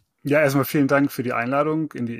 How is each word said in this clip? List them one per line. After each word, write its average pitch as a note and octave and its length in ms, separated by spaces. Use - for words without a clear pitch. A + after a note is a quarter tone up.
Ja, D3 180
erstmal C#3 240
vielen C#3+ 220
Dank C#3 240
für - 100
die A#2+ 120
Einladung D3 580
in A#2+ 160
die A#2 120